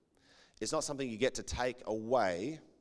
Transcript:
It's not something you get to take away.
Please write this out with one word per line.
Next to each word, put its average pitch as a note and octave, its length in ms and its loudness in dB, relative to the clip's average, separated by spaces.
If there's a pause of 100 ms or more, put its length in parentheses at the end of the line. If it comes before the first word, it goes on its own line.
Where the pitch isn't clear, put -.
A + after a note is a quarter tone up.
(580)
It's A2 140 -4
not D#3 120 0
something C#3 220 -4
you A2+ 120 -4
get B2+ 160 4
to A2 80 -6
take B2 420 -2
away. A2 760 2 (200)